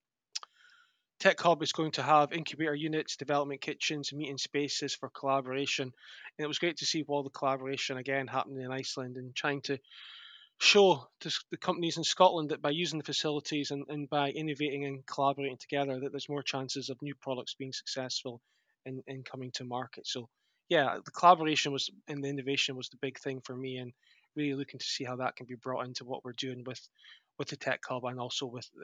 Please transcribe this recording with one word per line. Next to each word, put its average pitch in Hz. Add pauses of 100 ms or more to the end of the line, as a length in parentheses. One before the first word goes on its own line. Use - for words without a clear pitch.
(1200)
Tech 185
Hub 160
is 143
going 160
to 131
have 147
incubator 151
units, 156
development 143
kitchens, 147
meeting 139
spaces 143
for -
collaboration. 135 (520)
And 151
it 147
was 151
great 170
to 139
see 156
all 143
the 135
collaboration 135
again 135
happening 131
in 127
Iceland 131
and 127
trying 143
to 139 (800)
show 185 (140)
to 165
s-, -
the 170
companies 175
in 160
Scotland 170
that 139
by 147
using 160
the 143
facilities 147
and, 143
and 147
by 143
innovating 143
and 139
collaborating 139
together, 139
that 139
there's 139
more 143
chances 135
of 123
new 143
products 127
being 131
successful 127 (440)
in, 131
in 135
coming 127
to 131
market. 123
So, 120 (400)
yeah, 147
the -
collaboration 156
was, 135 (180)
and 143
the 139
innovation 135
was 127
the -
big 131
thing 131
for 127
me, 127
and 123 (420)
really 147
looking 135
to -
see -
how 123
that 127
can 127
be 123
brought 127
into 127
what 131
we're 123
doing 123
with, 127 (560)
with 139
the 139
Tech -
Hub 127
and 123
also 123
with, 120 (140)